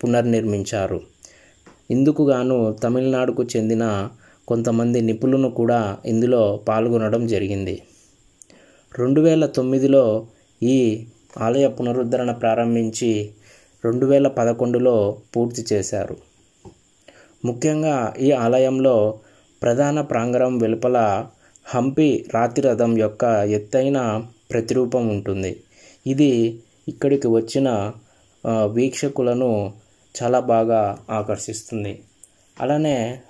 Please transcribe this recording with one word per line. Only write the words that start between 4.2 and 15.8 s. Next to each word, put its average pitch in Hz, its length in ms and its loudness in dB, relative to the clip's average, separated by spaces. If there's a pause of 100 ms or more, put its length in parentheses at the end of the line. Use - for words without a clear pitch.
కొంతమంది 117 540 0
నిపుణులను 127 500 0
కూడా 117 540 0
ఇందులో 113 520 2 (100)
పాల్గొనడం 113 600 0
జరిగింది. 98 540 -4 (1160)
రెండు 135 220 2
వేల 160 240 4
తొమ్మిదిలో 131 800 2 (360)
ఈ 120 420 2 (360)
ఆలయ 131 260 2
పునరుద్ధరణ 123 640 -2
ప్రారంభించి 117 1000 0 (540)
రెండు 123 200 0
వేల 139 220 4
పదకొండులో 120 920 2 (180)
పూర్తి 117 380 -2
చేశారు. 98 440 -4 (1300)